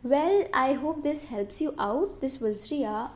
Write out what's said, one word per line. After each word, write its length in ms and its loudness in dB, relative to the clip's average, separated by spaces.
Well, 380 4
I 200 4
hope 300 -2
this 220 0
helps 240 -4
you 160 -2
out. 320 0
This 180 -2
was 320 -2
Ria. 260 -2